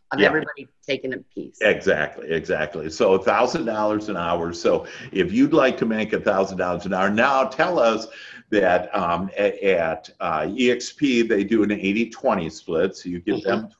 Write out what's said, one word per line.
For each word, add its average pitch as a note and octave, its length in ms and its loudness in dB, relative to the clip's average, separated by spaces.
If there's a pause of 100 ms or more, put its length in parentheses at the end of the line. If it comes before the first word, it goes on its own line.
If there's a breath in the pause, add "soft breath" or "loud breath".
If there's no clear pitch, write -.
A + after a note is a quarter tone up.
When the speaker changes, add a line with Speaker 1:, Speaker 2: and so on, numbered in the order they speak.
(120)
Speaker 1:
of C3+ 80 -4
Speaker 2:
Yeah. D3 80 6
Speaker 1:
everybody D3 400 -2 (180)
taking C3 280 -4
a G#2+ 40 -8 (160)
piece. - 280 -14
Speaker 2:
Exactly, F2+ 680 0
exactly. D#2+ 580 -4
So F#2+ 280 4
thousand A2 480 2
dollars G#2+ 440 -2
an F#2+ 80 -4
hour. E2+ 360 -2
So E2+ 320 0 (260 loud breath)
if - 200 0
you'd C#3+ 220 2
like C3 240 4
to B2 80 0
make A2 280 -2
a - 60 0
thousand F#2+ 380 0
dollars F2+ 280 -2
an - 80 -2
hour, F#2+ 160 2
now C3 360 2
tell E3 340 0
us A2+ 280 2 (420 loud breath)
that, F2+ 440 2
um, F2+ 440 -2
a-, G2 380 2
at, E2 340 -2 (100)
uh, D#2+ 340 -2
E B2 180 4
X A#2+ 200 -2
P, B2+ 300 2
they G#2+ 240 2
do G#2+ 180 2
an G2+ 80 0
eighty G2+ 380 -2
twenty F#2+ 400 -2
split. F2 480 -2
So F#2 120 -12
you F2 100 -6
give G2+ 180 -2
Speaker 1:
Mm-hmm. F#2+ 120 -4
Speaker 2:
them G#2+ 200 -2 (100)